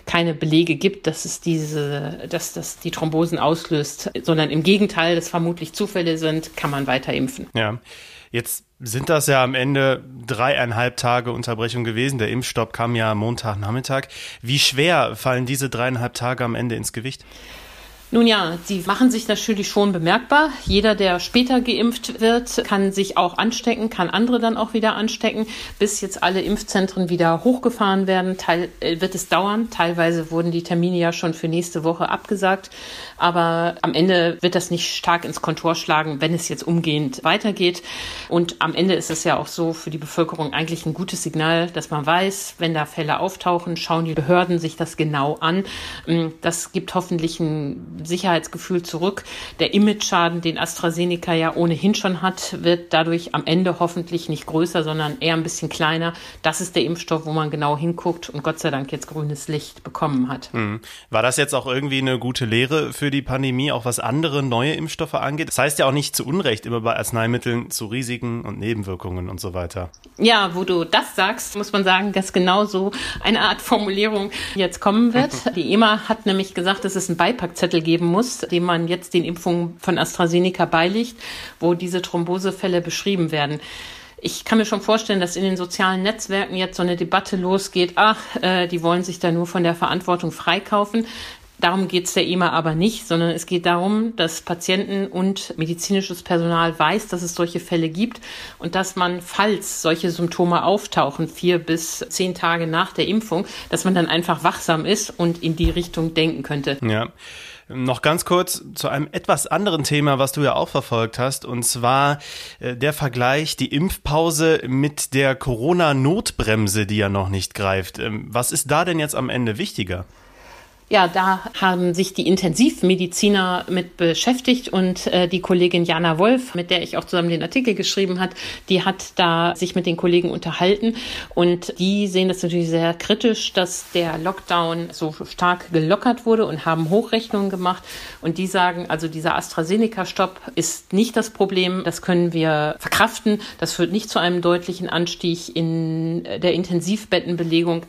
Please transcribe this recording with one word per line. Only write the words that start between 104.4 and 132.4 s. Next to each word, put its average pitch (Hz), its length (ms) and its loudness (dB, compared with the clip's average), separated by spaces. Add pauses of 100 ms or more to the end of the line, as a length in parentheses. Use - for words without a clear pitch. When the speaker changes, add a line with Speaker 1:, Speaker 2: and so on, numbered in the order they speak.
Speaker 1:
wachsam 165 420 0
ist 208 240 0
und 170 320 0
in 165 140 0
die 165 160 4
Richtung 165 420 -2
denken 160 300 0
könnte. 143 340 -2 (100)
Speaker 2:
Ja. 110 200 0 (640)
Noch 127 320 -2
ganz 160 220 2
kurz 180 400 0 (120)
zu - 120 -4
einem 143 240 -2
etwas 180 340 0
anderen 165 380 0
Thema, 143 360 2
was 135 120 2
du 151 100 -2
ja 131 140 4
auch 147 140 0
verfolgt 113 500 0
hast, 131 240 -2
und 120 200 -4
zwar, 135 560 2 (400)
äh, 123 180 -6
der 143 160 0
Vergleich, 135 640 0
die 135 100 0
Impfpause 160 1000 2
mit 139 460 0
der 135 220 4
Corona-Notbremse, 131 1500 2
die 104 120 0
ja 101 120 2
noch 98 180 0
nicht 98 280 -4
greift. 95 440 0
Ähm, 107 300 -4
was 120 240 -2
ist 147 180 -2
da 160 140 2
denn 170 140 0
jetzt 151 160 -2
am 127 140 -2
Ende 113 280 0
wichtiger? 95 480 -4 (840)
Speaker 1:
Ja, 185 200 6
da 190 320 0 (180)
haben 180 340 2
sich 185 200 -2
die - 160 0
Intensivmediziner 185 1400 2
mit 185 280 -4
beschäftigt 247 720 2
und, 185 380 0
äh, 180 200 4
die 180 140 0
Kollegin 180 420 4
Jana 165 340 2
Wolf, 247 380 4
mit 175 140 -4
der 180 120 2
ich 170 140 -6
auch 170 80 -2
zusammen 175 240 0
den 165 160 0
Artikel 233 320 0
geschrieben 185 460 0
hat, 185 80 0 (400)
die 180 160 4
hat - 340 -2
da 170 340 4
sich 180 220 -4
mit 175 100 0
den 170 120 0
Kollegen 175 340 4
unterhalten 202 640 0 (400)
und 175 420 2
die 202 300 2
sehen 185 220 2
das 185 120 -4